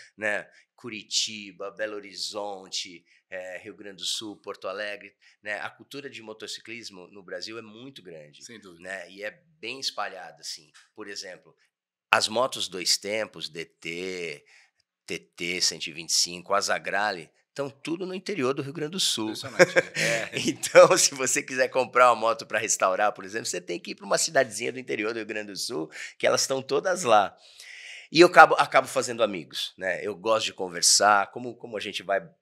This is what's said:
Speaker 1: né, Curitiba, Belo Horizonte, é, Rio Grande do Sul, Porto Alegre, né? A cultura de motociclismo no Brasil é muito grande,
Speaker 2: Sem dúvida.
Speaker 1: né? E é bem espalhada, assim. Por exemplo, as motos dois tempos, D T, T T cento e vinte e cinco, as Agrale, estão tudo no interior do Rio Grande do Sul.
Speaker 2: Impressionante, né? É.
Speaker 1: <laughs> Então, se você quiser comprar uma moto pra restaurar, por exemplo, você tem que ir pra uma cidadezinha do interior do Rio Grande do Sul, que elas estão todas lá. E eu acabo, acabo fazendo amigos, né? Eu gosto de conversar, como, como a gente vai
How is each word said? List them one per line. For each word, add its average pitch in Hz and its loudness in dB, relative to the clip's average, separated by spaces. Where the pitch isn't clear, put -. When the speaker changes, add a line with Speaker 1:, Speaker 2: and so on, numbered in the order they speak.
Speaker 1:
né, 104 -4
Curitiba, 101 -8
Belo 107 -8
Horizonte, 95 -10
é, 92 -12
Rio 104 -16
Grande 98 -18
do 87 -12
Sul, 104 -8
Porto 101 -12
Alegre, 101 -10
né? 104 -8
A 110 -8
cultura 135 -16
de 113 -18
motociclismo 107 -14
no 98 -20
Brasil 110 -10
é 113 -12
muito 117 -18
grande, 76 -20
Speaker 2:
Sem 117 -18
dúvida. 87 -20
Speaker 1:
né? 92 -12
E 98 -18
é - -12
bem 123 -12
espalhada, 92 -8
assim. 78 -14
Por 104 -14
exemplo, 92 -14
as 107 2
motos 113 -4
dois 87 -2
tempos, 101 -8
D 80 -12
T, 87 -10
T - -8
T 87 -8
cento 82 -2
e 78 -12
vinte 80 -10
e - 0
cinco, 87 -2
as 98 0
Agrale, 92 -2
estão 139 -8
tudo 170 -8
no 185 -8
interior 180 -2
do 143 -6
Rio 135 -10
Grande 151 -8
do 190 -4
Sul. 110 0
Speaker 2:
Impressionante, 131 2
né? - 2
É. 113 0
Speaker 1:
<laughs> - -2
Então, 175 10
se - 4
você 135 0
quiser 131 0
comprar 123 6
uma 110 -2
moto 110 0
pra 107 -2
restaurar, 104 2
por 95 -14
exemplo, 110 -8
você 180 -4
tem 175 -8
que 202 -14
ir - -12
pra 196 -18
uma 180 2
cidadezinha 127 0
do 127 -12
interior 123 -4
do 117 -10
Rio 110 -6
Grande 107 -8
do 90 -12
Sul, 156 -6
que - 0
elas 123 4
estão 135 -2
todas 143 -2
lá. 107 4
E 147 8
eu 175 12
acabo, 165 12
acabo 139 4
fazendo 117 -2
amigos, 92 -4
né? 90 -2
Eu 101 -6
gosto 110 0
de 101 -6
conversar, 98 4
como, 123 -10
como 117 -10
a 98 -6
gente 95 -8
vai 95 0